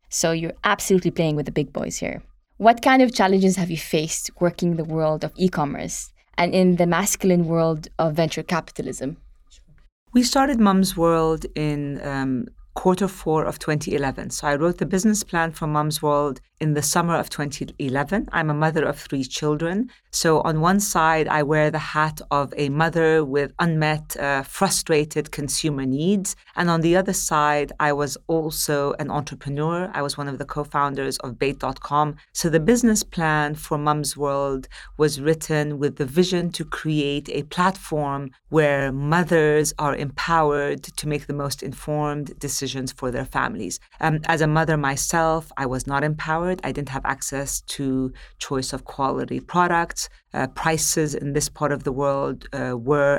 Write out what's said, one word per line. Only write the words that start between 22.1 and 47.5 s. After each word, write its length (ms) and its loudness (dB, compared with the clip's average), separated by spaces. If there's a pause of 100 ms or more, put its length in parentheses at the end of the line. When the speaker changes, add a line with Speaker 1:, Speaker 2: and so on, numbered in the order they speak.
Speaker 2:
of 260 0
a 120 0
mother 540 4
with 360 -2
unmet, 580 0
uh, 240 0
frustrated 880 0
consumer 540 -4
needs. 500 0 (200)
And 160 2
on 100 2
the 140 4
other 180 2
side, 640 0
I 140 4
was 320 -2
also 720 0
an 140 -6
entrepreneur. 800 -4
I 80 -4
was 160 -4
one 100 -6
of 120 -8
the 60 -8
co-founders 720 -2
of 200 -10
Bait 220 -2
dot 220 -6
com. 340 0 (180)
So 160 -2
the 100 4
business 440 4
plan 500 0
for 240 -4
Mum's 400 0
World 500 -2 (300)
was 220 2
written 580 0
with 200 -2
the 80 -2
vision 460 2
to 140 -8
create 640 -2
a 140 -4
platform 880 -2 (180)
where 420 4
mothers 840 2
are 180 0
empowered 880 0
to 240 -10
make 200 -4
the 60 -6
most 280 -6
informed 760 -4
decisions 520 -6
for 200 -4
their 140 -4
families. 540 -4 (200)
Um, 280 0
as 140 2
a 60 4
mother 300 2
myself, 800 0
I 100 -2
was 180 -4
not 180 -2
empowered. 600 -2
I 80 -4
didn't 180 -8
have 160 -6
access 560 -4